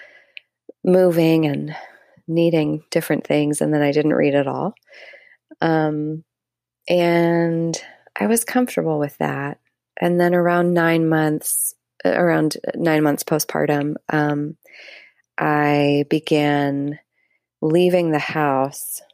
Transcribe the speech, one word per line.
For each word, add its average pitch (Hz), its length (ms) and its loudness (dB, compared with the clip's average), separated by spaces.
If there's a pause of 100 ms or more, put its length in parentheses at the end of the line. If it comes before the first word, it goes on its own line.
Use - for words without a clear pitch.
(840)
moving 170 640 4
and 147 300 -4 (520)
needing 165 640 0
different 156 340 -2
things, 147 360 0
and 151 120 0
then 151 80 2
I 143 100 2
didn't 151 220 2
read 143 220 2
at 139 120 0
all. 135 280 -6 (840)
Um, 156 640 -2 (640)
and 170 880 0 (400)
I 208 120 -2
was 226 160 0
comfortable 160 560 -2
with 147 180 -4
that. 143 420 -4 (400)
And 175 200 0
then 175 160 2
around 175 380 2
nine 165 340 2
months, 156 640 -2 (300)
around 160 540 2 (180)
nine 156 260 0
months 147 220 0
postpartum, 151 720 -2 (140)
um, 147 480 -2 (800)
I 147 720 2
began 147 880 0 (640)
leaving 175 500 2
the 151 80 0
house. 143 800 -4 (120)